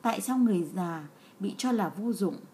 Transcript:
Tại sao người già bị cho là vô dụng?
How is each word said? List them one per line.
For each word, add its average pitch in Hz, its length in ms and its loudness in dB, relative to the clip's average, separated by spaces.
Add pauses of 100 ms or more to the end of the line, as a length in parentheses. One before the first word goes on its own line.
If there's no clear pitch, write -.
Tại 226 180 0
sao 254 180 0
người 190 360 4
già 165 340 -6 (320)
bị 196 180 -4
cho 247 140 2
là 208 160 2
vô 220 240 -2
dụng? 175 240 0 (180)